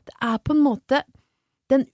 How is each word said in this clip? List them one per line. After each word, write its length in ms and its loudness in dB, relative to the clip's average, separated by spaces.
det 200 -20
er 180 -4
på 120 -6
en 100 2
måte 420 0
den 240 2